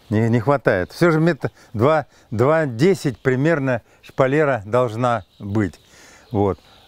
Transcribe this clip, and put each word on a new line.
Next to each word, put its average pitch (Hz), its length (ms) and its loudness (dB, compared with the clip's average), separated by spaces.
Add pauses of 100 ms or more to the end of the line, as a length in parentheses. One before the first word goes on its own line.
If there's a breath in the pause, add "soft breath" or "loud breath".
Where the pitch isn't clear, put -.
Не, 110 200 0
не 120 100 2
хватает. 107 540 0
Все 170 180 2
же 156 80 2
метр 165 320 -2 (220 soft breath)
два, 135 320 2 (260 soft breath)
два 147 340 2
десять 139 540 0
примерно 135 640 0 (200 soft breath)
шпалера 135 640 0
должна 117 600 -2 (140)
быть. 101 400 -2 (520 loud breath)
Вот. 98 260 0 (300 soft breath)